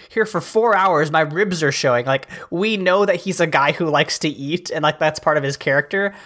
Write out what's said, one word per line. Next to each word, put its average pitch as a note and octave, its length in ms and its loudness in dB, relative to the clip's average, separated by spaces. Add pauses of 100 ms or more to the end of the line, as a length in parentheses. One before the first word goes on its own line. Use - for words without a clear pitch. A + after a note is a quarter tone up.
here A3 160 0
for F3 160 -4
four A3 340 2
hours, E3 360 2
my D#3+ 100 4
ribs E3+ 400 0
are C#3+ 100 2
showing," B2 360 2
like, C3+ 200 -2 (220)
we G#3 260 0
know F#3+ 300 2
that F#3 120 2
he's F3+ 220 -4
a E3+ 80 2
guy D3 240 2
who E3+ 140 -2
likes D3+ 340 0
to E3 80 -2
eat, D3+ 440 -6
and, D#3 120 -4
like, D3+ 160 2
that's D3+ 200 0
part D3+ 180 2
of C#3 60 -2
his C#3 140 -4
character. G3 560 0 (120)